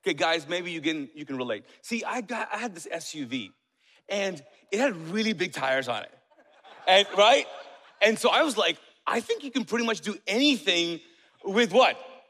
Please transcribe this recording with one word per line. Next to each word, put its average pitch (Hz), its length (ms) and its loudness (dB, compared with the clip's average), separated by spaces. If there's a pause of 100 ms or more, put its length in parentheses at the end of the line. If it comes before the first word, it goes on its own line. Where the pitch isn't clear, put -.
Okay, 180 120 0
guys, 165 340 0
maybe 180 220 -6
you 165 100 -8
can, 147 340 -4
you 147 120 -14
can 135 100 -8
relate. 120 260 -6 (200)
See, 233 220 -8
I 226 180 -6
got, 214 280 -8
I 208 60 -6
had 220 180 -8
this 165 160 -16
S 165 240 -10
U 147 120 -8
V, 117 260 -8 (560)
and 196 340 -4 (300)
it 202 80 -2
had 254 160 2 (140)
really 214 240 0
big 165 180 -4
tires 135 360 -2
on 107 160 -4
it. - 60 -18 (800)
And, 196 180 8 (120)
right? 247 280 6 (540)
And 220 180 4
so 233 120 4
I 226 120 4
was 285 140 0
like, 170 220 0 (280)
"I 233 140 0
think 440 240 -4
you 277 60 -8
can 233 160 -2
pretty 233 180 -2
much 220 160 -2
do 196 160 -8 (100)
anything 185 760 0 (420)
with 196 300 0
what? 208 260 6 (300)